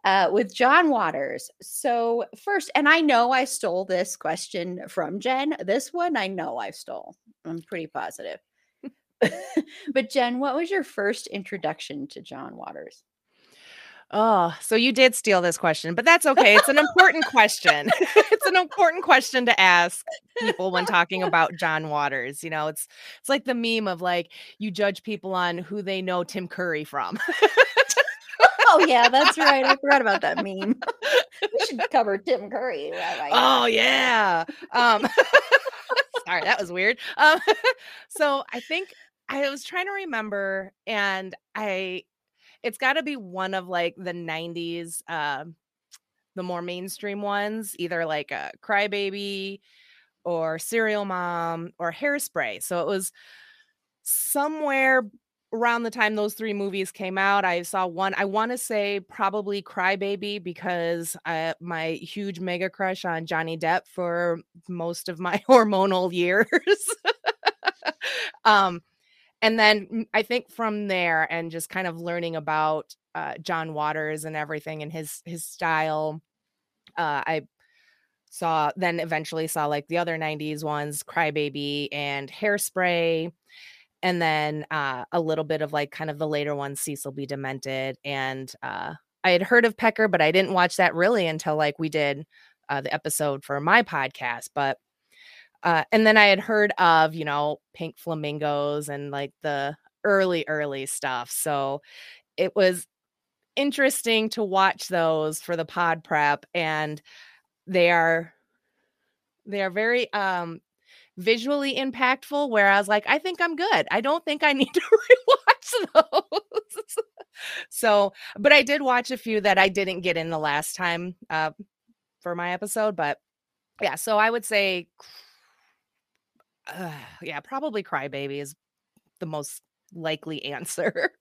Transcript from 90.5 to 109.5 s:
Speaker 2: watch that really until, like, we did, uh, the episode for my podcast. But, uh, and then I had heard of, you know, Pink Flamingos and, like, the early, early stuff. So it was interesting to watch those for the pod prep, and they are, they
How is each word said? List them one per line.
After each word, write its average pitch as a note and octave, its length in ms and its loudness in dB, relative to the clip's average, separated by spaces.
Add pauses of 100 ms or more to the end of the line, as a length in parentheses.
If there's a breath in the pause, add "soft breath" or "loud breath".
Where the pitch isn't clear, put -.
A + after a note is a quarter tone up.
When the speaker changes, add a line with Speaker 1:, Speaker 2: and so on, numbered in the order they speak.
Speaker 2:
watch F3+ 220 2
that F3+ 180 4
really F#3 320 2
until, D#3+ 300 -2
like, D3+ 220 0
we D#3+ 120 -2
did, D3 360 -2 (440 soft breath)
uh, C#3 120 -2
the - 120 -6
episode D3 500 -4
for C#3+ 160 -4
my F#3+ 220 4
podcast. C3 720 -6
But, C#3 240 -2 (840 soft breath)
uh, E3 300 2
and A3 140 6
then G#3+ 100 6
I G#3 100 8
had G3 140 4
heard G#3 380 0
of, D#3+ 360 4
you D#3+ 120 -8
know, D3 320 -2 (160)
Pink E3 240 -12
Flamingos D3 920 -4
and, C#3+ 220 -10
like, C#3 220 -8 (100)
the C#3+ 340 -4 (280)
early, F#3+ 440 2
early D3 380 -4
stuff. B2+ 440 -6
So C#3+ 520 -2 (540 loud breath)
it F3+ 200 0
was F#3 300 2 (680)
interesting C4+ 760 0
to A3 140 -4
watch F#3+ 440 0
those D#3+ 520 0
for E3+ 160 -6
the D#3+ 100 -4
pod E3 380 -2
prep, D3 500 0
and D#3 480 -4 (640 loud breath)
they F3+ 240 4
are, E3 440 2 (1120)
they G3+ 160 -4